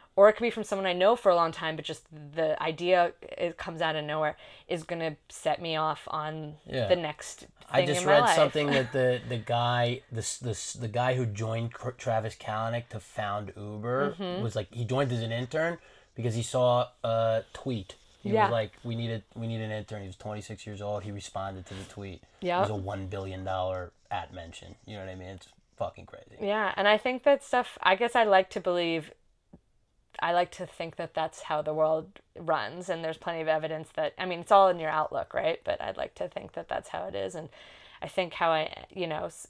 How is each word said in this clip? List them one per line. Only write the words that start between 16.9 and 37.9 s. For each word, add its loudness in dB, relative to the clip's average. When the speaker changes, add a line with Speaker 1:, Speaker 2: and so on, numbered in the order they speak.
Speaker 2:
a 2
tweet. -6
He -4
Speaker 1:
Yeah. 6
Speaker 2:
was 2
like, 0
"We -4
need -4
a, -6
we -4
need -4
an -4
intern." -8
He -10
was -14
twenty-six -10
years -10
old. -4
He -8
responded -8
to -12
the -10
tweet. -12
Speaker 1:
Yep. 0
Speaker 2:
It 2
was 0
a -2
one -6
billion -8
dollar -4
at -6
mention. -16
You -14
know -10
what -10
I -12
mean? -12
It's -16
fucking -8
crazy. -20
Speaker 1:
Yeah, -2
and 2
I 6
think -4
that 4
stuff, -2
I 6
guess 0
I 6
like 6
to -6
believe, 0
I 2
like 2
to -10
think -10
that -8
that's -4
how 0
the -2
world 2
runs, -2
and -4
there's -6
plenty -4
of -2
evidence 0
that, -2
I -4
mean, -4
it's -4
all 10
in 2
your -4
outlook, 0
right? 0
But -2
I'd -6
like -6
to -4
think -12
that -10
that's -4
how -6
it -8
is, -4
and -10